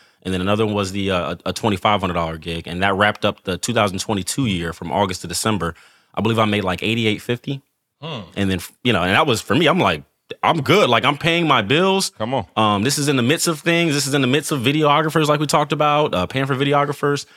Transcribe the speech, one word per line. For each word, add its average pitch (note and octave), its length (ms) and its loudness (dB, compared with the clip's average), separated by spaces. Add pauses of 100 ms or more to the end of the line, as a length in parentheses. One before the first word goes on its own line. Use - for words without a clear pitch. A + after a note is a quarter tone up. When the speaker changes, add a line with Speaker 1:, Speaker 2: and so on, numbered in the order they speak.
(240)
Speaker 1:
and F#2 100 -4
then F#2 60 -2
another G#2 260 2
one G#2 100 -2
was G2 180 -2
the, G2 180 -2
uh, F2 240 -2 (100)
a, F2+ 40 -2
a - 40 -6
twenty-five G#2 460 0
hundred F2+ 140 -2
dollar E2 240 -2
gig, E2 300 -8
and F2 140 -6
that G2 140 2
wrapped G#2 300 2
up G2+ 180 -4
the F2+ 140 -4
two A#2 160 -6
thousand G#2 260 0
twenty-two A2 460 -4
year E2+ 260 -2
from D#2+ 220 -10
August F#2 300 0
to - 40 -12
December. F2 480 -2 (400)
I - 60 -4
believe A2+ 180 2
I A2 60 4
made, G#2 180 0
like, G2+ 180 -4
eighty-eight A2 400 -2
fifty. C3+ 400 -6 (400)
Speaker 2:
Hmm. C#3+ 200 -12 (160)
Speaker 1:
And G2 120 -2
then, F#2 100 -2 (220)
you A#2+ 120 2
know, F2 100 0
and F2+ 80 0
that D3+ 160 4
was, A2+ 140 0
for - 140 -2
me, E3 120 2
I'm E3 120 4
like, F2+ 240 0 (380)
"I'm D3+ 200 2
good. D#3 280 4
Like, A#2 140 4
I'm C#3+ 140 2
paying E3+ 280 0
my C3+ 160 4
bills." F#3 560 0
Speaker 2:
Come A2+ 160 -4
on. A2 120 -4 (100)
Speaker 1:
Um, G#2 280 4
this C#3 140 0
is C#3+ 120 0
in C#3 80 2
the A#2+ 60 2
midst D#3+ 260 2
of D#3 100 -4
things. E3+ 340 2
This C#3 140 -2
is C3+ 60 -2
in C#3+ 80 2
the C3 60 2
midst D3 260 0
of C3+ 80 -2
videographers, D3+ 680 2
like D3 140 2
we D3+ 60 -2
talked D3 260 0
about, D3+ 400 2
uh, F2+ 140 0
paying C3+ 180 -2
for C3+ 100 -2
videographers. C#3+ 680 0 (120)